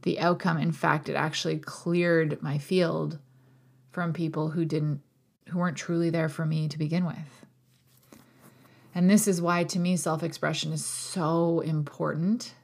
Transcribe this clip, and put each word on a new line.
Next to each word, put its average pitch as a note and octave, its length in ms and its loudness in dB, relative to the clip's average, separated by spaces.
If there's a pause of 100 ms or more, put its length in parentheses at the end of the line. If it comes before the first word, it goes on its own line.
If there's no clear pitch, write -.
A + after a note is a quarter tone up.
the - 160 -2
outcome. F3 380 0
In D#3+ 160 0
fact, D3 380 0
it C#3+ 60 -2
actually D#3 420 -2
cleared E3+ 800 0
my D#3 160 -4
field D#3+ 640 0 (720)
from E3+ 240 -2
people D#3+ 360 -2
who E3 140 0
didn't, D3+ 380 0 (460)
who F3 100 -4
weren't F3 180 0
truly E3+ 320 0
there D#3+ 220 0
for D#3+ 160 -2
me D#3 220 0
to D3 100 -8
begin D#3+ 260 0
with. - 420 -8 (1500)
And F3+ 160 6
this G#3 180 6
is F3 140 2
why, F3 220 2
to - 140 -4
me, F3+ 180 2
self-expression D#3 760 -2
is D#3 120 -6
so E3 760 0
important D#3 1040 -2